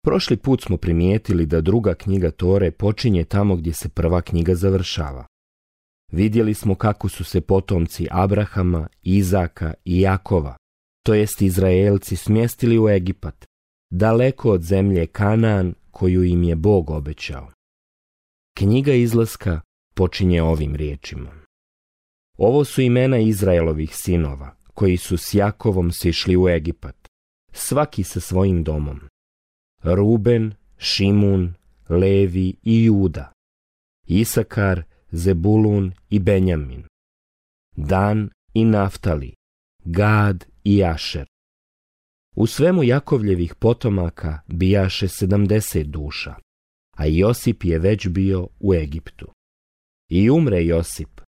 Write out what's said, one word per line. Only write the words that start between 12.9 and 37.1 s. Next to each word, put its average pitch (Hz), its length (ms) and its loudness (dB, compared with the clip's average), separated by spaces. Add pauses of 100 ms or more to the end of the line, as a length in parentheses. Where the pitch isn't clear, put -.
daleko 113 600 0
od 92 120 2
zemlje 95 440 2
Kanaan 104 680 0 (160)
koju 92 340 0
im 87 180 2
je 85 140 0
Bog 85 340 2
obećao. 71 600 -10 (1080)
Knjiga 127 340 2
Izlaska 113 680 0 (340)
počinje 90 480 2
ovim 76 320 -2
riječima. 71 560 -10 (1080)
Ovo 127 260 2
su - 160 -4
imena 127 380 2
Izraelovih 87 800 0
sinova, 71 580 -4 (200)
koji 92 220 2
su 90 200 -4
s - 180 -8
Jakovom 98 580 0
sišli 90 440 -2
u 90 120 4
Egipat, 82 600 -6 (440)
svaki - 500 -4
sa - 180 -8
svojim 92 440 0
domom. 73 360 -6 (840)
Ruben, 110 680 2 (240)
Šimun, 98 760 2 (340)
Levi 92 720 2
i 113 220 2
Juda, 95 480 0 (760)
Isakar, 98 760 0 (280)
Zebulun 98 840 2 (180)
i 104 80 0
Benjamin, 85 680 0 (920)